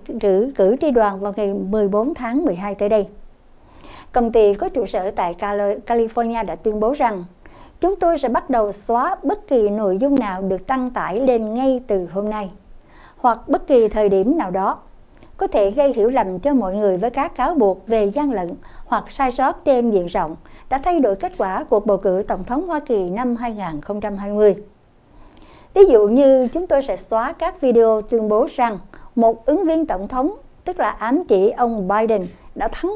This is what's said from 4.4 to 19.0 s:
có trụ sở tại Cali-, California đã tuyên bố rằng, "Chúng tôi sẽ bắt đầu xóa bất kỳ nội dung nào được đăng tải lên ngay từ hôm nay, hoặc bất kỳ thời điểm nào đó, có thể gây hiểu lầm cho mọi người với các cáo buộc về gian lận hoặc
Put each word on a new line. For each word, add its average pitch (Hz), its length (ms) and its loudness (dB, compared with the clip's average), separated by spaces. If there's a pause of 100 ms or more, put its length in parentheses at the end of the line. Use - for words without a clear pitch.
có 269 160 -4
trụ 240 160 -2
sở 196 260 -4
tại 175 280 -4
Cali-, 202 460 -2
California 226 600 -2
đã 170 100 -8
tuyên 214 240 -4
bố 220 140 0
rằng, 220 320 -2 (560)
"Chúng 370 140 2
tôi 339 220 2
sẽ 262 120 -2
bắt 320 200 -2
đầu 220 220 0
xóa 247 520 -2
bất 370 240 -4
kỳ 220 220 2
nội 202 280 -2
dung 269 220 2
nào 196 220 -4
được 190 260 -4
đăng 254 220 -2
tải 190 300 -4
lên 226 340 0
ngay 254 340 0
từ 190 260 -2
hôm 202 160 -4
nay, 208 220 -8 (640)
hoặc 233 320 0
bất - 180 0
kỳ 233 200 6
thời 208 220 2
điểm 202 280 2
nào 202 140 -4
đó, 196 280 -2 (580)
có 392 100 -2
thể 208 240 2
gây 277 220 2
hiểu 226 160 2
lầm 190 300 -2
cho 285 140 0
mọi 196 220 0
người 202 220 2
với 220 120 -2
các 285 260 -4
cáo 294 200 -2
buộc 190 320 0
về 220 180 2
gian 277 260 -2
lận 185 180 -4 (360)
hoặc - 260 -2